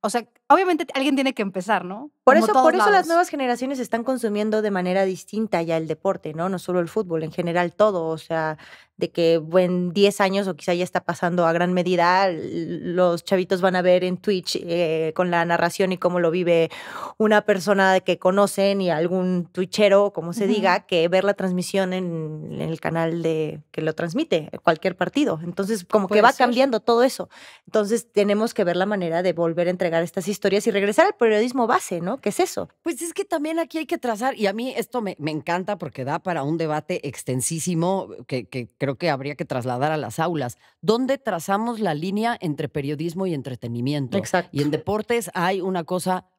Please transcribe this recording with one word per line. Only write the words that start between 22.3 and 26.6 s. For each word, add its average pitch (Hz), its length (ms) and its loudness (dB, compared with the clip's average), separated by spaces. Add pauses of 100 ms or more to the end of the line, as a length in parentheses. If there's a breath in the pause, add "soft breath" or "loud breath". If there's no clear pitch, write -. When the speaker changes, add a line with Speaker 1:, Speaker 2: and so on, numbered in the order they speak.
Speaker 2:
en 147 80 -8
el 156 200 -6
canal 165 420 -2
de, 156 480 -4
que 156 120 -6
lo 156 120 -2
transmite, 170 560 -2 (140)
cualquier 180 320 0
partido. 180 480 -2
Entonces, 190 400 -4
como 208 220 2
que 208 60 -4
Speaker 1:
Puede 208 100 6
Speaker 2:
va 247 100 8
Speaker 1:
ser. 254 140 2
Speaker 2:
cambiando 247 340 2